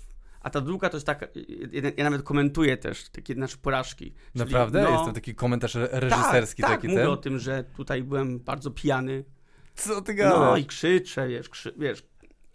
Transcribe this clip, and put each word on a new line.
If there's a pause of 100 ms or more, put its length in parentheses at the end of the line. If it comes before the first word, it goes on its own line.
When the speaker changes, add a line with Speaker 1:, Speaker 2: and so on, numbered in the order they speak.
(400)
Speaker 1:
a
ta
druga
to
jest
taka, (460)
ja, (140)
ja
nawet
komentuję
też
takie
nasze
porażki.
Czyli
Speaker 2:
Naprawdę?
Speaker 1:
no,
Speaker 2:
Jest
tam
taki
komentarz
re-,
reżyserski
Speaker 1:
tak,
Speaker 2:
taki
Speaker 1:
tak,
mówię
Speaker 2:
ten?
Speaker 1:
o
tym,
że (120)
tutaj
byłem
bardzo
pijany. (500)
Speaker 2:
Co
ty
Speaker 1:
No
Speaker 2:
gadasz?
Speaker 1:
i
krzyczę,
wiesz,
krzy-,
wiesz, (520)